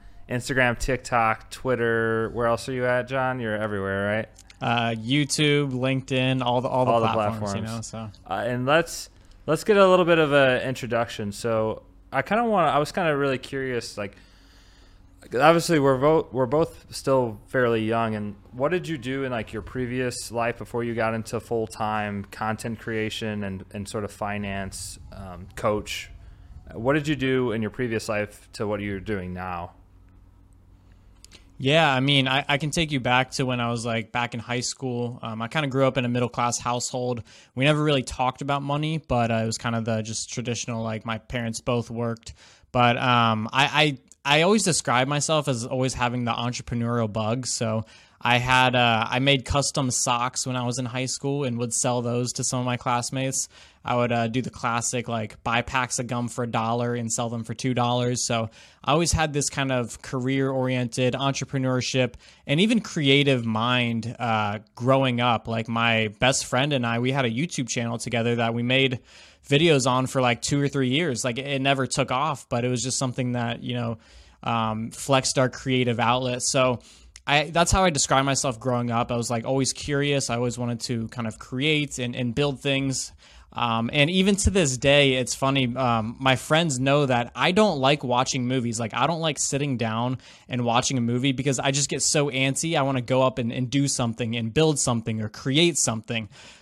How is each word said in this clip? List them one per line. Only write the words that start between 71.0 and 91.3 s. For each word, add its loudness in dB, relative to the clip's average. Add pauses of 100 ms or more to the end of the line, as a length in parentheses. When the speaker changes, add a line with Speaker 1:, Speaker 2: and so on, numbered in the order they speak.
Speaker 2:
Like, -2
it -4
never 2
took 0
off, -2
but 0
it 0
was -2
just -4
something -2
that, -4
you -6
know, -4 (420)
um, -2
flexed 0
our 4
creative 0
outlet. 0
So 2 (480)
I, 2
that's 2
how 4
I 4
describe 2
myself 0
growing 0
up. 0
I 0
was, -2
like, -2
always 0
curious. 0
I -2
always -2
wanted -4
to -4
kind -6
of -8
create -2
and, -4
and -2
build 0
things. -2 (420)
Um, 0
and 4
even 4
to 2
this 2
day, 6
it's -2
funny, 0
um, 0
my 4
friends 0
know 4
that 0
I 2
don't 4
like 2
watching 0
movies. -2
Like, -4
I 2
don't -2
like -2
sitting -2
down -2 (320)
and -2
watching 2
a 0
movie 0